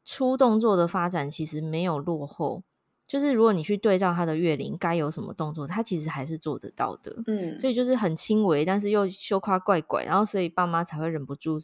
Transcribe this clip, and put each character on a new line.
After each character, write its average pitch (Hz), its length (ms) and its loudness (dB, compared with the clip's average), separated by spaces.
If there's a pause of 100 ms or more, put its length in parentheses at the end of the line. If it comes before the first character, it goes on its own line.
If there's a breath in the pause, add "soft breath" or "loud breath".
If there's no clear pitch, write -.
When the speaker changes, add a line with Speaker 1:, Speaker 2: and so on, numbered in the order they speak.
Speaker 1:
初 262 320 0
动 240 220 6
作 220 180 4
的 170 120 4
发 175 200 -2
展 165 220 -2
其 156 160 -6
实 151 140 -8
没 160 200 -4
有 170 200 -2
落 151 260 -4
后。 143 380 -6 (420)
就 277 120 -4
是 285 140 2
如 226 100 4
果 226 120 6
你 165 80 -2
去 208 120 0
对 202 220 2
照 180 160 2
他 175 140 0
的 156 100 0
月 165 180 2
龄 139 220 -6
该 175 180 -2
有 156 160 0
什 156 120 -8
么 - 100 -10
动 156 220 -6
作， 151 120 -8
他 190 160 -4
其 190 160 -4
实 156 120 -4
还 143 160 -8
是 165 100 -8
做 - 220 -6
得 - 140 -12
到 - 240 -4
的。 - 140 -16 (160)
Speaker 2:
嗯。 196 320 -4
Speaker 1:
所 262 120 0
以 - 20 0
就 240 100 0
是 247 140 2
很 196 180 0
轻 214 300 2
微， 160 220 4
但 190 120 2
是 202 120 -2
又 208 180 2
羞 196 320 -2
夸 190 180 0
怪 185 220 2
怪， - 240 -2
然 - 100 -2
后 208 120 4
所 202 120 -4
以 180 80 0
爸 175 200 0
妈 170 180 0
才 160 140 -8
会 156 100 -2
忍 156 160 -4
不 143 100 -8
住 156 300 -4